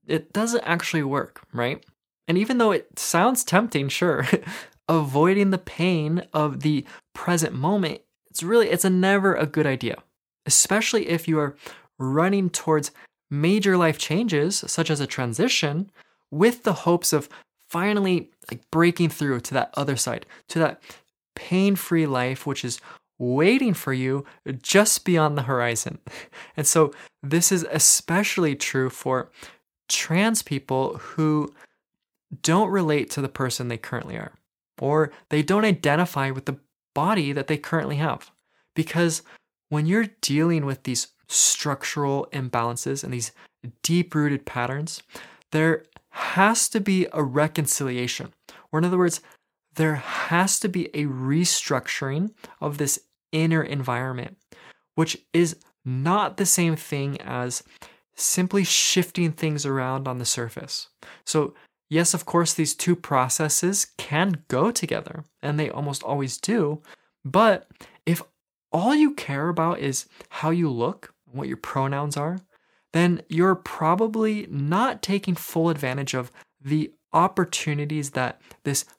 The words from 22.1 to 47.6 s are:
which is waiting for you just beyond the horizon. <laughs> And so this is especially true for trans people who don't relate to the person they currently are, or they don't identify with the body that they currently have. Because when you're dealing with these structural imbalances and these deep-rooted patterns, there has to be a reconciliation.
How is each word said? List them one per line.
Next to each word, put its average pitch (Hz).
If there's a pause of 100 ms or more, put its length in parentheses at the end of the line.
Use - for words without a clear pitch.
which 135
is 120 (380)
waiting 175
for -
you 131 (380)
just -
beyond 156
the 139
horizon. 117
<laughs> - (480)
And 151
so 151 (300)
this 165
is 165
especially 170
true 131
for 127 (580)
trans 214
people 135
who 151 (880)
don't 175
relate 156
to 143
the 135
person 127
they 113
currently -
are, - (480)
or 147 (160)
they 151
don't 196
identify 151
with 131
the 139 (360)
body 156
that 143
they 156
currently 147
have. 147 (440)
Because 165 (460)
when 151
you're 208 (100)
dealing 156
with 135
these 123 (200)
structural -
imbalances 123
and 131
these 120 (500)
deep-rooted 156
patterns, 131 (500)
there 160 (260)
has -
to 220
be 190
a 156
reconciliation. 135 (400)